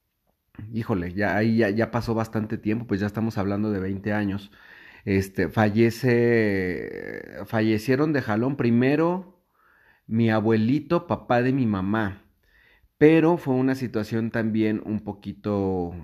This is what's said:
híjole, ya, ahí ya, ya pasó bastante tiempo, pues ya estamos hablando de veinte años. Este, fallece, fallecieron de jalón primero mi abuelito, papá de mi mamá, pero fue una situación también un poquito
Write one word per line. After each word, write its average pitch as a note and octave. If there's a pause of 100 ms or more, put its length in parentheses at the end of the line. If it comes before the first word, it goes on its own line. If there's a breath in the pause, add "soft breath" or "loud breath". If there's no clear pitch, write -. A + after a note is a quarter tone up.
(720)
híjole, F#2+
ya, G2
ahí A2+
ya, A2
ya A2
pasó A2+
bastante A2
tiempo, A#2
pues G2+
ya G#2
estamos A2
hablando G2+
de G2
veinte G2
años. G2+ (540 loud breath)
Este, F#2+
fallece, G#2+ (240)
fallecieron A#2
de C3
jalón A#2+
primero D3 (600 soft breath)
mi A2+
abuelito, A2+
papá A#2+
de B2+
mi C3
mamá, G2 (720 soft breath)
pero D#3+
fue C3+
una C3
situación A2+
también A2
un G#2+
poquito G2 (100)